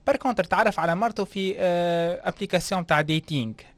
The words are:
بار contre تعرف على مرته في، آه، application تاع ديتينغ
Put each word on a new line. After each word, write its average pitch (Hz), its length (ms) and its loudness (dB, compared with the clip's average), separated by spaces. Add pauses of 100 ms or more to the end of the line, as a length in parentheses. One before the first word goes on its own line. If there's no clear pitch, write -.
بار 277 100 2
contre 240 280 0
تعرف 196 360 2
على 170 140 2
مرته 214 300 -2
في، 190 340 -4
آه، 175 720 0
application 180 580 -2
تاع 151 140 4
ديتينغ 151 520 -2 (260)